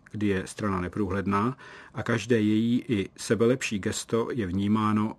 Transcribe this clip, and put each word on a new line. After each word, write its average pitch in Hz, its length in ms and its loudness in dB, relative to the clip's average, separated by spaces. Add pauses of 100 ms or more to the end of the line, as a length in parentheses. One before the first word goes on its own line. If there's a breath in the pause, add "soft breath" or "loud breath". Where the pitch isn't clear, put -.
(100)
kdy 107 160 -2
je 95 200 2
strana 98 340 -2
neprůhledná 98 760 0 (380 loud breath)
a 107 80 -6
každé 113 380 2
její 110 480 2
i 101 280 0
sebelepší 113 640 0
gesto 113 540 -4
je 117 140 -2
vnímáno 107 720 2